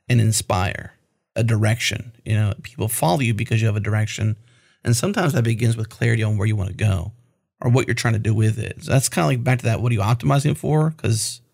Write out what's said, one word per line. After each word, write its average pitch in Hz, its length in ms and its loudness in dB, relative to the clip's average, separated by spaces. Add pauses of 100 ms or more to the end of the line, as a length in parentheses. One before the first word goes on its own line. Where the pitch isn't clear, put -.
and 123 120 4
inspire - 720 0 (440)
a 113 60 0
direction. 113 680 0 (120)
You 110 100 -2
know, 107 280 0
people - 260 -6
follow 160 320 0
you 117 140 2
because 113 260 0
you 113 60 2
have 107 100 0
a 104 40 -2
direction. 107 560 -2 (480)
And 117 120 2
sometimes 190 360 0
that 120 100 2
begins 113 340 0
with 110 140 -6
clarity 117 320 0
on 107 160 0
where 101 80 0
you 107 100 2
wanna 95 160 -4
go 95 400 -2 (480)
or 123 100 0
what 127 180 2
you're 117 60 0
trying 117 200 -2
to 110 60 -2
do 110 120 0
with 110 260 2
it. - 260 -10
So - 80 -2
that's 135 160 2
kinda, 170 180 0
like, 127 180 0
back 127 140 2
to - 60 -8
that, 113 180 0
what 120 80 0
are 120 40 0
you 101 60 0
optimizing 139 560 0
for? 156 400 0
'Cause - 440 -2 (140)